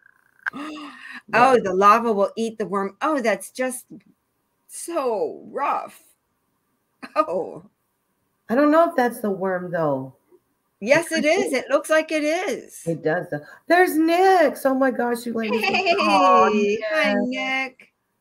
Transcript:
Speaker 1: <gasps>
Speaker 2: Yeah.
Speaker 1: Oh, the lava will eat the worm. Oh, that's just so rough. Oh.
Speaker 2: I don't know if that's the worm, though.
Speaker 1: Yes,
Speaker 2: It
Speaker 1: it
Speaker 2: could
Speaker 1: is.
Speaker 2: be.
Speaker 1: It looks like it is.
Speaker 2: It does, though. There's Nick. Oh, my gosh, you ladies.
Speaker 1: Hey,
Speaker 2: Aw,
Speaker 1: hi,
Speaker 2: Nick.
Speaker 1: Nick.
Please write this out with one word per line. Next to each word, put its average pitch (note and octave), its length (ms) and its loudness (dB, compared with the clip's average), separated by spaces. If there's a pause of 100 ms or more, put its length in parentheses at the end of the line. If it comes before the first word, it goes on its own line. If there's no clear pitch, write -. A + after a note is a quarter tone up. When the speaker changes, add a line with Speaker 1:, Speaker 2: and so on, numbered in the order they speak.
(520)
Speaker 1:
<gasps> - 60 -14
Speaker 2:
Yeah. D4+ 340 -14 (420)
Speaker 1:
Oh, B3 280 6
the F3+ 120 -2
lava G#3+ 360 6
will G3+ 240 2
eat A3+ 220 -4
the G#3+ 80 -6
worm. G3 380 -4
Oh, D4 180 0
that's G#3 300 -2
just B3+ 340 -8 (840)
so G#3+ 760 -4 (100)
rough. - 500 -4 (1120)
Oh. E3+ 460 -4 (840)
Speaker 2:
I A3 60 -2
don't D4 160 4
know E4 180 6
if E4 80 -8
that's A#3+ 240 0
the G#3 100 -2
worm, F3+ 400 -4
though. C#3+ 440 -2 (680)
Speaker 1:
Yes, D4 320 0
Speaker 2:
It D#4+ 60 -2
Speaker 1:
it D#4 180 0
Speaker 2:
could G4 80 0
Speaker 1:
is. E4 80 -4
Speaker 2:
be. B3+ 60 -2
Speaker 1:
It - 100 -6
looks D4 220 -2
like D#4 220 0
it D4+ 120 -2
is. D#4 640 -6
Speaker 2:
It E3 160 -6
does, D#3 280 -2
though. D3 120 -8 (240)
There's E4+ 320 4
Nick. E4+ 640 4
Oh, C4+ 100 2
my C4 160 0
gosh, A#3+ 360 -4
you A3+ 80 -6
ladies. A3+ 280 -2
Speaker 1:
Hey, F#4 380 0
Speaker 2:
Aw, D#4 480 4 (460)
Speaker 1:
hi, - 200 0
Speaker 2:
Nick. B3+ 140 -2
Speaker 1:
Nick. C4 640 -6 (280)